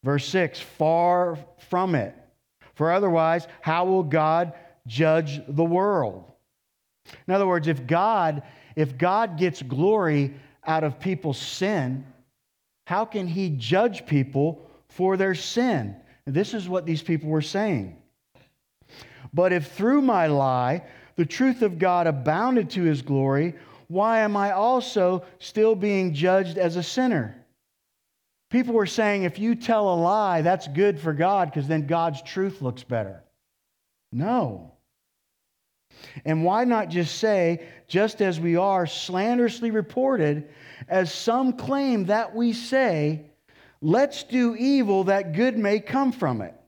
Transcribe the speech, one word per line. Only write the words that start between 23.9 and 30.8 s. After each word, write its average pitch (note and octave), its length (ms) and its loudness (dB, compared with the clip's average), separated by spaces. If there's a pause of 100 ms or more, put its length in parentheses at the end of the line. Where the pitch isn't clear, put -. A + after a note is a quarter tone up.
am G#3 160 0
I G3+ 160 0
also G3+ 760 0 (140)
still A3 340 2
being F#3+ 400 0
judged F3+ 440 2
as F3 180 0
a F3 80 -4
sinner?" F3 640 -2 (1040)
People B3 240 0
were A3 120 4
saying, G3+ 380 0
"If F3 160 -4
you A#3 160 0
tell G#3+ 380 2
a - 20 2
lie, F3+ 460 2
that's F3+ 260 0
good E3+ 320 0